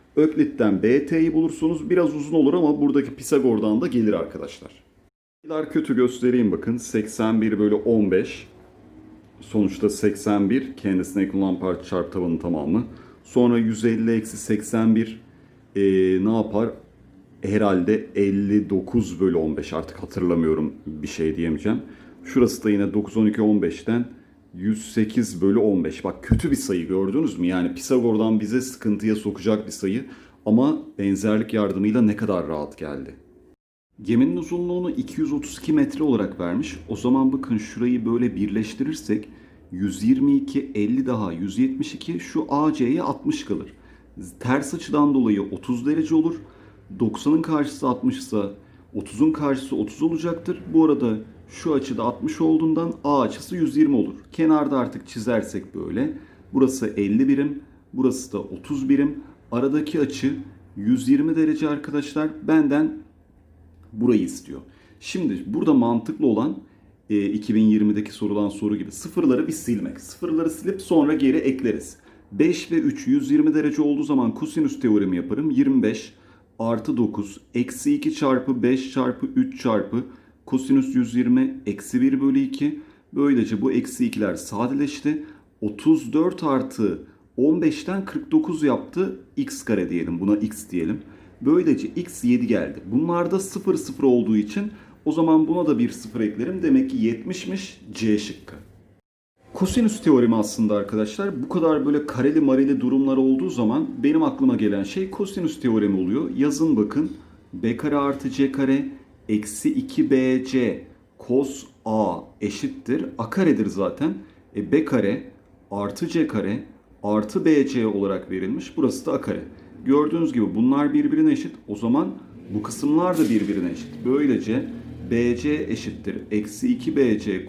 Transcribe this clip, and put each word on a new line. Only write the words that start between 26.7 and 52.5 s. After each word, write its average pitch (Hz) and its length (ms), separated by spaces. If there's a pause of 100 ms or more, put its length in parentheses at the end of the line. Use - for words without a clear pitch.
gördünüz 98 500
mü? 87 80
Yani 90 280
Pisagor'dan 113 640
bize 110 200
sıkıntıya 107 560
sokacak 107 500
bir - 60
sayı. 107 320 (420)
Ama 135 360 (160)
benzerlik 104 560
yardımıyla 104 480
ne 104 140
kadar 92 320
rahat 73 300
geldi. 69 360 (880)
Geminin 135 340
uzunluğunu 175 540
iki - 300
yüz 143 120
otuz - 260
iki 160 140
metre 151 320
olarak 107 360
vermiş. 90 360 (120)
O 113 80
zaman 131 360
bakın 127 260
şurayı 113 480
böyle 117 300
birleştirirsek 107 920 (440)
yüz 101 320
yirmi 135 320
iki, 135 380
elli 120 320
daha 107 260
yüz 92 260
yetmiş 131 360
iki, 170 260
şu - 280
A 147 240
C'ye 139 300
altmış - 420
kalır. - 280 (680)
Ters 139 340
açıdan 147 400
dolayı 110 280
otuz 117 440
derece 156 280
olur. 160 200 (640)
Doksanın 139 440
karşısı 147 440
altmış 123 320
ise 107 240 (520)
otuzun 127 380
karşısı 139 440
otuz 107 260
olacaktır. 170 580 (120)
Bu 160 120
arada 123 340 (300)
şu - 260
açıda 123 280
altmış 123 380
olduğundan 160 540 (100)